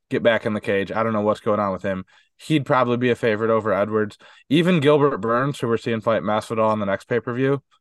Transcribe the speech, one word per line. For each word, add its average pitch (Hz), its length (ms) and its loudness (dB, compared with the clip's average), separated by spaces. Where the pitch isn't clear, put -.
get 127 140 -2
back 110 220 4
in 110 80 -2
the 104 80 -4
cage, 98 300 -2
I 107 120 0
don't 113 100 -2
know 107 80 0
what's 104 200 0
going 104 180 0
on 101 140 -2
with 90 100 -10
him. 95 220 -6
He'd 156 280 -2
probably 123 300 2
be 123 120 0
a 117 60 2
favorite 110 340 0
over 110 240 2
Edwards. 107 460 -2
Even 160 320 2
Gilbert 143 380 4
Burns, 117 420 -2
who 127 80 -4
we're 117 100 0
seeing 113 240 -4
fight 107 200 0
Masvidal 107 480 0
on 107 100 0
the 104 60 -4
next 98 200 -4
pay-per-view, 127 580 -2